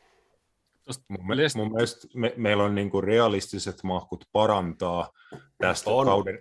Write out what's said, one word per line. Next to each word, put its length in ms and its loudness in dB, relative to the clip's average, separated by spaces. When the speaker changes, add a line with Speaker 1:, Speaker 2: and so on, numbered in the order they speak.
Speaker 1:
Tosta 240 -14
Speaker 2:
Mun 180 -10
me-, 100 -2
Speaker 1:
Leicester- 220 2
Speaker 2:
mun 140 -2
mielestä 420 -2
me-, 220 -2
meillä 280 2
on 100 0
niinku 260 0
realistiset 840 0
mahkut 500 -6
parantaa 800 0
tästä 320 0
Speaker 3:
On. 160 4
Speaker 2:
kauden, 340 2